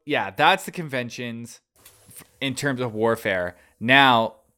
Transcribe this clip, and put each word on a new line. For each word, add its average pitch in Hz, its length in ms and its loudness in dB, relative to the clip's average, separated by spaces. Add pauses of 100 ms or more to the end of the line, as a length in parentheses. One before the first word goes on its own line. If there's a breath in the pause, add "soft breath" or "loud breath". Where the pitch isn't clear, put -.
yeah, 117 260 -2
that's 160 340 2
the - 80 -14
conventions 120 880 -10 (480)
f-, - 160 -20 (160)
in 131 160 -6
terms 135 240 -4
of 120 120 -4
warfare. 107 640 -2 (240 soft breath)
Now, 123 560 4 (240)